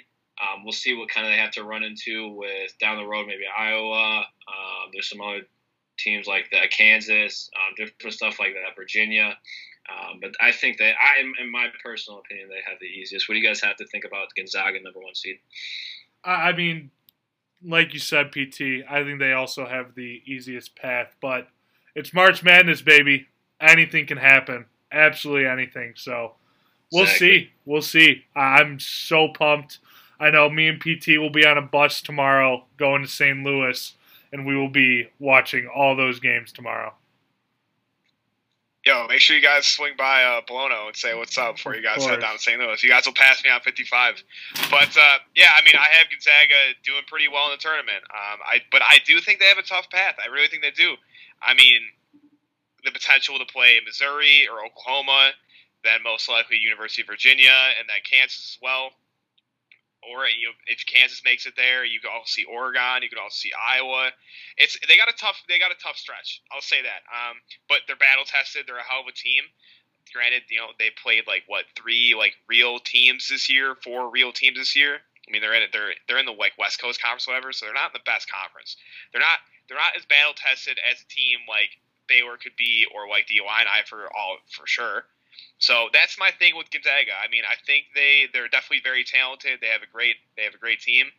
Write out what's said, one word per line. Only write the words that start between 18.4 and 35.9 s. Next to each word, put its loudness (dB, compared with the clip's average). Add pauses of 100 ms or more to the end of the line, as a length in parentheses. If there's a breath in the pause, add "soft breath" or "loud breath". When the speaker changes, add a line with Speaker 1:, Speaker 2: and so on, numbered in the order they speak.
Speaker 2:
T, -6
I -2
think -8
they 0
also -4
have -10
the -14
easiest -14
path. -8
But -6 (460)
it's -10
March 2
Madness, 6
baby. 6 (340)
Anything 4
can -6
happen. 2 (260)
Absolutely 2
anything. -6
So -10 (540)
we'll 4
Speaker 1:
Exactly. 4
Speaker 2:
see. 6 (160)
We'll -2
see. 6 (100)
I, -2
I'm 4
so 0
pumped. -2 (380 soft breath)
I 2
know 6
me 0
and -4
P -4
T 2
will -2
be 4
on 6
a 0
bus 0
tomorrow 0 (140)
going 0
to -10
Saint 0
Louis, -4 (380 soft breath)
and -10
we 0
will -2
be 2
watching 2
all 2